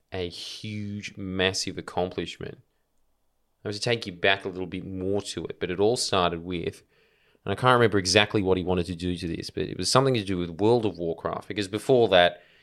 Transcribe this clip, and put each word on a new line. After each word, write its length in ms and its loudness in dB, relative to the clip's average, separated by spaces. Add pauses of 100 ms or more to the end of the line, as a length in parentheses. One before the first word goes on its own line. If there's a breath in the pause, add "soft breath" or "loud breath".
(120)
a 160 -4
huge, 880 -10
massive 600 -2
accomplishment. 840 -6 (1040)
I 40 -10
have 80 -4
to 60 -12
take 260 -2
you 40 -6
back 320 2
a 60 -6
little 160 -6
bit 200 -8
more 360 -4
to 240 -8
it, 140 -10
but 100 -2
it 100 -2
all 180 4
started 460 0
with, 380 -6 (640)
and 80 -2
I 40 -2
can't 180 4
remember 260 4
exactly 420 4
what 160 2
he 60 -2
wanted 240 0
to 80 -6
do 200 -4
to 120 -6
this, 240 -8
but 120 -6
it 140 -8
was 140 -2
something 240 4
to 80 -2
do 140 -4
with 240 -6
World 240 4
of 120 -4
Warcraft, 500 -6
because 200 -4
before 400 4
that, 340 6 (220 soft breath)